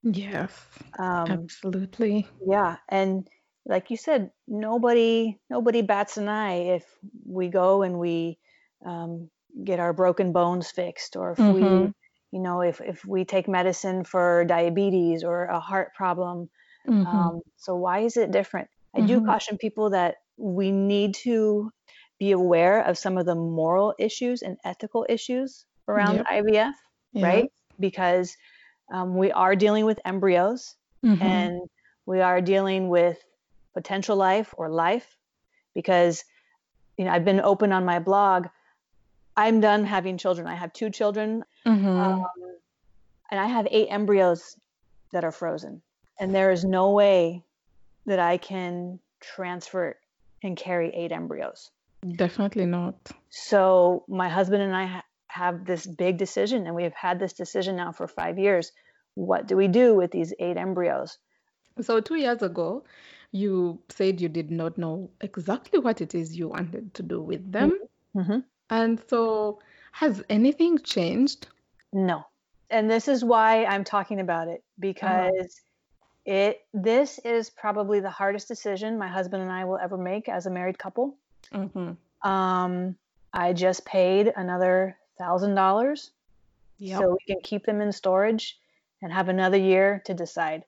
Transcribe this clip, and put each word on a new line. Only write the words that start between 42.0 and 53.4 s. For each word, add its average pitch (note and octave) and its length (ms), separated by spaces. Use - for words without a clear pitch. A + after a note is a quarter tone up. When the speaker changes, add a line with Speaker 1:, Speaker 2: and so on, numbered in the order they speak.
Speaker 2:
and G3+ 100
I G3+ 80
have A3+ 220
eight G#3+ 200
embryos G3 640
that F3 140
are D#3+ 60
frozen. E3 500
And F#3+ 140
there F#3+ 180
is F3 120
no F#3+ 280
way F#3 520
that G3 140
I F3 180
can F3+ 640
transfer F3+ 800
and F#3 120
carry F3 400
eight E3+ 160
embryos. - 600
Speaker 1:
Definitely G3 500
not. F3 300
Speaker 2:
So F#3 800